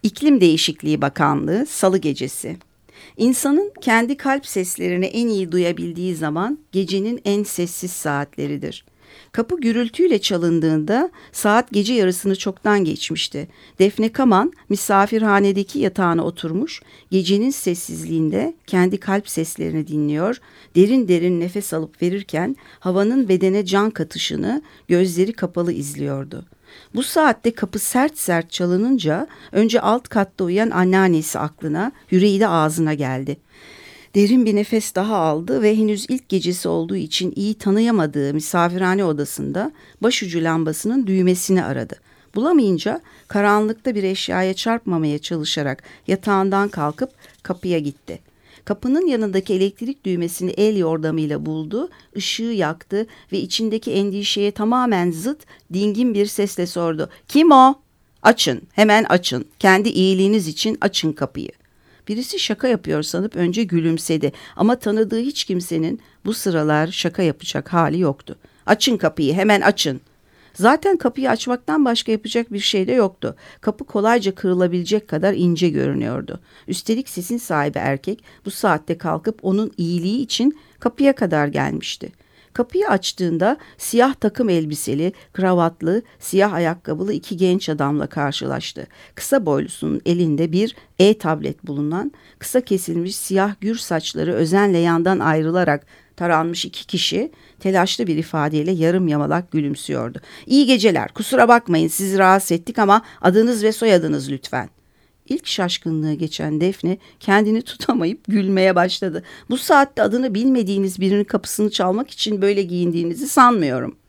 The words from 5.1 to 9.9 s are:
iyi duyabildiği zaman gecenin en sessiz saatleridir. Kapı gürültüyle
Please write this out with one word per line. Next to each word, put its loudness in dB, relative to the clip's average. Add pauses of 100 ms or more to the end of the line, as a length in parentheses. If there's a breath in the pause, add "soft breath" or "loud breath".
iyi -2
duyabildiği -2
zaman -4 (140)
gecenin -2
en 0
sessiz -6
saatleridir. -6 (480 soft breath)
Kapı -4
gürültüyle 0